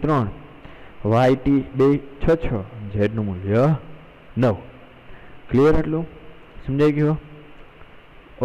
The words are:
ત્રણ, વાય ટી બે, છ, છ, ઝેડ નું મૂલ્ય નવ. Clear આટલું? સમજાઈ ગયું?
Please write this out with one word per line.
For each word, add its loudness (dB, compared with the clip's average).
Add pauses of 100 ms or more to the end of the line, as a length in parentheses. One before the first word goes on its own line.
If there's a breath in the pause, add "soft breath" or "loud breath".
ત્રણ, 0 (840 loud breath)
વાય 4
ટી 0 (160)
બે, 4 (360)
છ, 2 (160)
છ, -2 (460)
ઝેડ 0
નું -2
મૂલ્ય 0 (760)
નવ. 2 (960 loud breath)
Clear 6
આટલું? 0 (600)
સમજાઈ 2
ગયું? 2 (1300)